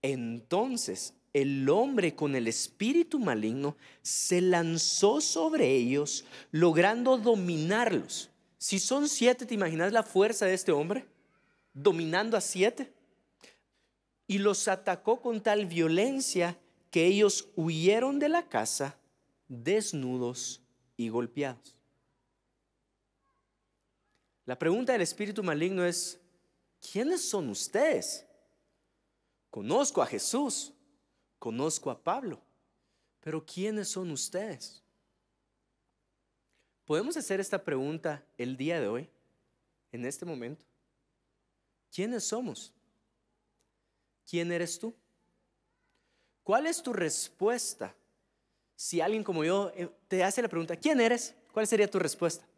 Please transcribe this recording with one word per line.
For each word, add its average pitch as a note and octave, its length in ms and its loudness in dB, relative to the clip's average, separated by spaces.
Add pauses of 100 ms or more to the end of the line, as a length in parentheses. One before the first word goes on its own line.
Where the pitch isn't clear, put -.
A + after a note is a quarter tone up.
Entonces C3+ 1120 -4 (180)
el C3+ 380 2
hombre G3+ 460 4
con C#3+ 200 0
el A#2+ 120 0
espíritu C#4 720 0
maligno C#3 580 0 (240)
se - 400 0
lanzó F3+ 800 4
sobre D#4+ 540 2
ellos, C3+ 500 0 (260)
logrando G3 680 4
dominarlos. G3 1120 0 (260)
Si - 220 -2
son C#4+ 280 0
siete, B3 380 2
¿te A3+ 80 -6
imaginas F3+ 400 0
la A3+ 100 4
fuerza G#3+ 440 2
de F#3 80 2
este F#3 160 0
hombre? E3 340 0 (680)
Dominando E3 640 0
a G3 60 2
siete. A#3+ 500 0 (1400)
Y G3 120 0
los G3 280 2
atacó G3 540 0
con A3+ 200 -2
tal G#3 260 2
violencia F3 880 0 (320)
que E3+ 160 2
ellos G3 500 4
huyeron F#3+ 640 2
de D4 80 2
la E4+ 220 0
casa C3 480 -4 (500)
desnudos B2+ 1120 -4 (360)
y A2+ 120 -4
golpeados. A#2+ 680 -6 (2750)
La B2+ 120 -6
pregunta A3+ 360 2
del G#3 100 2
espíritu G3+ 400 -4
maligno F3 420 0
es: - 340 -4 (720)
"¿Quiénes D4 300 0
son E3+ 280 -4
ustedes?". - 760 -2 (1300)
"Conozco D#3+ 500 0
a B2 60 2
Jesús, - 680 -4 (640)
conozco C3 540 -4
a - 120 -12
Pablo, G3+ 380 -4 (800)
pero D#3 240 -8
¿quiénes G#3 440 -6
son F#3 200 -6
ustedes?". E3+ 760 -8 (2000)
¿Podemos A3 320 -2
hacer G3 240 -4
esta G3 240 -4
pregunta D3 640 -4 (140)
el B2+ 180 -6
día D#3 240 -2
de G#2+ 60 -2
hoy, A#2+ 220 -6 (840)
en A#2+ 120 -10
este C#3 220 -8
momento? C#3 400 -10 (1300)
¿Quiénes A3 320 -6
somos? A3 500 -8 (1500)
¿Quién E3+ 240 -4
eres E3+ 280 -4
tú? A3+ 160 -8 (1500)
¿Cuál A#3+ 220 2
es E4 160 -2
tu B3 120 -6
respuesta? F#3+ 1000 -4 (800)
Si - 240 -4
alguien G#3 240 0
como E3+ 200 -2
yo, F#3+ 320 0
eh, F3 140 -8 (180)
te F#3 160 2
hace G3+ 180 0
la A#3 60 0
pregunta: E3 280 -4
"¿Quién D4 260 2
eres?", A#3+ 340 2 (160)
¿cuál G#3+ 160 0
sería G#3 200 4
tu G3 120 0
respuesta? E3 480 -2 (100)